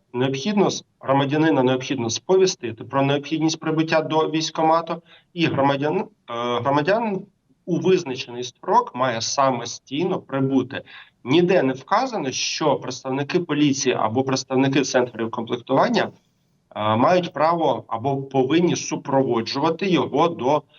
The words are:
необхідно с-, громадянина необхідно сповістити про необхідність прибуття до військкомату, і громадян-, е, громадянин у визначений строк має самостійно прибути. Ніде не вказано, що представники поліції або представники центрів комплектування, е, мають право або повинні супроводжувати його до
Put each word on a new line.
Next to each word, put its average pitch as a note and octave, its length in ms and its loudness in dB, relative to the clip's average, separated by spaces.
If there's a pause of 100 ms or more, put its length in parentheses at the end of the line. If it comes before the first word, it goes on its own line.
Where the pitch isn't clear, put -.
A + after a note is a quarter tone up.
(140)
необхідно C3+ 540 0
с-, - 160 -4 (160)
громадянина C#3 640 2
необхідно B2+ 460 0
сповістити F3+ 760 0
про C3+ 180 0
необхідність D3 580 0
прибуття D#3+ 420 0
до D#3 280 0
військкомату, D#3+ 720 0 (320)
і E3+ 140 0
громадян-, C#3 520 0
е, A3 60 -4 (540)
громадянин F#3 680 0 (400)
у E3 140 -2
визначений C3 640 -2
строк A3 520 -2
має B2+ 260 -2
самостійно C3+ 960 -2
прибути. C3+ 600 -2 (420)
Ніде E3+ 400 4
не C3+ 100 0
вказано, G3 580 -2
що - 440 -2
представники C3 640 -4
поліції C#3+ 600 0
або A2+ 240 0
представники C3+ 580 0
центрів A#2+ 500 -2
комплектування, C3+ 720 0 (720)
е, G#2+ 200 0
мають E3+ 380 2
право D3+ 540 0
або B2+ 300 -4
повинні C3+ 580 2
супроводжувати C3+ 1120 -2
його C3 380 2
до C#3+ 340 0 (180)